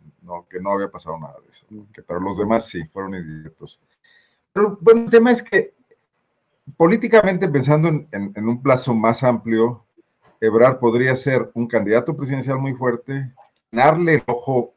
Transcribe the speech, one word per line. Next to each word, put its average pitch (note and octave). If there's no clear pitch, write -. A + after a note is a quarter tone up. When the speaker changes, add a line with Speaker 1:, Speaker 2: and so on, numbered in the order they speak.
Speaker 1:
no, F2
que F#2
no G2
había G2
pasado E2+
nada C#2+
de -
eso, -
Speaker 2:
Mm. G#2
Speaker 1:
que G#2+
para F2
los G2
demás A2
sí, E2+
fueron G2
indirectos. D#2
Pero, G#3
bueno, A3+
el A#3
tema A#3
es A#3+
que, -
políticamente, F#3+
pensando D3
en, -
en, G2+
en G#2+
un B2
plazo C3
más A2+
amplio, A2+
Ebrard A2+
podría B2
ser B2+
un A#2
candidato A#2
presidencial C3+
muy C3+
fuerte, C3
ganarle D#3+
el C3+
ojo A#2+